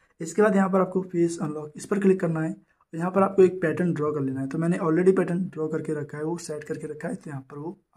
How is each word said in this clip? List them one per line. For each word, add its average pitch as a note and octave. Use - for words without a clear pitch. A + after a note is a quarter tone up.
इसके E3+
बाद G#3
यहाँ F#3+
पर F#3+
आपको F#3
फेस E3+
अनलॉक, D3+
इस -
पर G#3
क्लिक F#3+
करना E3
है। D#3+
यहाँ E3+
पर G3
आपको F#3+
एक F#3
पैटर्न E3
ड्रॉ D3+
कर D3
लेना C3+
है। C3+
तो D#3+
मैंने E3+
already F3+
पैटर्न F3+
ड्रॉ D#3
करके D#3
रखा D3
है, D3+
वो E3+
set D3+
करके D#3+
रखा D3+
है, E3
तो E3
यहाँ C#3
पर C#3+
वो E3